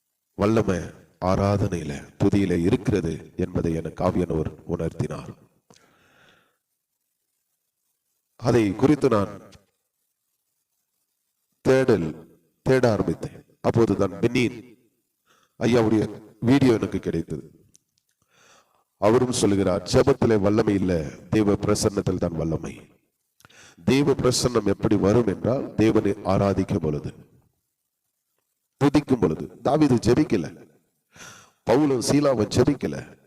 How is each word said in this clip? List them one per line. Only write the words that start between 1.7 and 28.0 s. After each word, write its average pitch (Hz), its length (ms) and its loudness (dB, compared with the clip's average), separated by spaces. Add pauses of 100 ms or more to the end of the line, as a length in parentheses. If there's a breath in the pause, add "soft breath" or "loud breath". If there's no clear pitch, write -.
துதியில 98 280 2
இருக்கிறது 87 840 -2
என்பதை 85 380 -4
எனக்கு 80 300 -6
ஆவியானவர் 82 480 -2 (160)
உணர்த்தினார். 80 680 -8 (3000 soft breath)
அதை 113 400 0
குறித்து 139 340 4
நான் 101 320 -2 (2250)
தேடல், 123 800 0 (220)
தேட 127 300 2
ஆரம்பித்தேன். - 540 -4 (160)
அப்போது 107 340 2
தான் 98 240 -2
பெனின் 120 380 -2 (1000)
ஐயாவுடைய 113 640 0 (180)
வீடியோ 131 340 4
எனக்கு 95 260 -2
கிடைத்தது. 80 520 -8 (1500 soft breath)
அவரும் 123 340 2
சொல்லுகிறார், 98 520 0
"ஜெபத்திலே 123 560 2
வல்லமை 104 340 2
இல்ல, 92 300 0 (260)
தேவ 104 240 2
பிரசன்னத்தில் 98 640 -2
தான் 85 180 -4
வல்லமை." 80 380 -6 (1120 soft breath)
தேவ 139 260 4
பிரசன்னம் 123 540 0
எப்படி 98 300 0
வரும் 104 320 2
என்றால், 107 480 -4
தேவனை 107 360 2
ஆராதிக்கும் 98 720 -2
பொழுது, 76 320 -6 (1600)